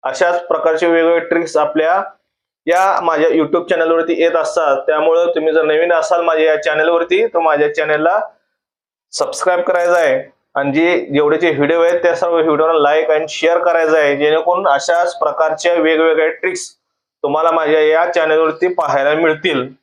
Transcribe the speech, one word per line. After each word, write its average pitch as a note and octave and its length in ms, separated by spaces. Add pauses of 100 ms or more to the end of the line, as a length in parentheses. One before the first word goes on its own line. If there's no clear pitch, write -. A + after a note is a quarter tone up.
अशाच F3 440
प्रकारचे D#3+ 400
वेगवेगळे E3 320
ट्रिक्स E3 380
आपल्या D3+ 460 (640)
या F#3 340
माझ्या E3 280
YouTube D#3+ 400
चॅनलवरती E3 520
येत E3+ 140
असतात, E3 420
त्यामुळं E3 580
तुम्ही D#3 180
जर D#3+ 100
नवीन D#3+ 300
असाल E3+ 280
माझ्या D#3+ 240
या D#3 180
चॅनलवरती, E3+ 640
तर F3+ 120
माझ्या D3+ 360
चॅनलला D#3 440 (920)
सबस्क्राईब - 480
करायचं F3 340
आहे C3+ 360 (240)
आणि C#3 160
जे, E3 340
जेवढे D3 320
जे E3+ 140
व्हिडिओ D3 300
आहेत, E3+ 220
त्या E3+ 120
सर्व E3+ 180
व्हिडिओला D#3+ 560
like D#3 220
आणि D#3 180
शेअर E3+ 340
करायचं E3 340
आहे, C#3+ 200
जेणेकरून D#3+ 500
अशाच F3 520
प्रकारच्या D#3 540
वेगवेगळ्या D#3+ 560
ट्रिक्स - 420 (520)
तुम्हाला D#3 280
माझ्या D#3 300
या D#3+ 320
चॅनलवरती D#3+ 600
पाहायला C#3+ 400
मिळतील. D#3 540 (160)